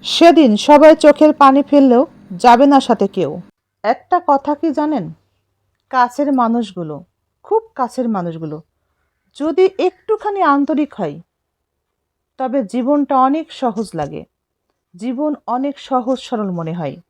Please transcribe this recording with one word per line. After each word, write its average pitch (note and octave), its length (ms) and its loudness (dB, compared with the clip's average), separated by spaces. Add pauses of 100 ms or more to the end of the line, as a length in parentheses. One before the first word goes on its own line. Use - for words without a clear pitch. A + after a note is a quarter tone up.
সেদিন D#4+ 540 4
সবাই D4+ 360 6
চোখের D4+ 380 4
পানি C#4 300 4
ফেললেও C4+ 400 4 (400)
যাবে B3 240 6
না C#4 120 4
সাথে A3 280 -2
কেউ। D#3+ 240 -6 (520)
একটা B3+ 340 -2 (100)
কথা C#4 280 0
কি D#4+ 180 -4
জানেন? D4+ 320 -4 (880)
কাছের B3+ 420 -2
মানুষগুলো, A3 640 -4 (500)
খুব A4 160 -2 (140)
কাছের A#3+ 340 -6
মানুষগুলো E3 480 -8 (800)
যদি E4 280 0 (140)
একটুখানি G4+ 680 -4
আন্তরিক C#4+ 460 -2
হয়, D3+ 220 -8 (1200)
তবে C4 260 -4
জীবনটা C4+ 540 -2
অনেক C#4+ 340 0
সহজ A3+ 400 -6
লাগে, D3+ 280 -8 (720)
জীবন B3+ 380 -6 (160)
অনেক C4 340 -6
সহজ B3+ 380 -4
সরল G#3+ 320 -8
মনে E3 220 -8
হয়। D#3 220 -8 (140)